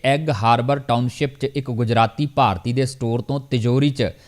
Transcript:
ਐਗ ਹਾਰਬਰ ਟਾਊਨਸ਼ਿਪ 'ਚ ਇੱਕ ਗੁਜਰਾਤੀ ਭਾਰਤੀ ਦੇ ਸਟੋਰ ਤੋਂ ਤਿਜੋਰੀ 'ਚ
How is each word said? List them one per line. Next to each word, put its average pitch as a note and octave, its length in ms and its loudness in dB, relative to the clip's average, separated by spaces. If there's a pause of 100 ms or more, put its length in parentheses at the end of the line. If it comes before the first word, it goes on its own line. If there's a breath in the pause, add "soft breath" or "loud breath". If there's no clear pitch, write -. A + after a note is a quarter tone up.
ਐਗ D3+ 260 0 (120)
ਹਾਰਬਰ A#2 360 2
ਟਾਊਨਸ਼ਿਪ B2 600 -2
'ਚ - 60 -4
ਇੱਕ C3+ 260 -6
ਗੁਜਰਾਤੀ A2+ 560 0
ਭਾਰਤੀ A#2+ 460 0
ਦੇ C3 140 0
ਸਟੋਰ A#2+ 340 -4
ਤੋਂ C#3+ 200 -6
ਤਿਜੋਰੀ B2+ 500 0
'ਚ B2 180 -2 (200 soft breath)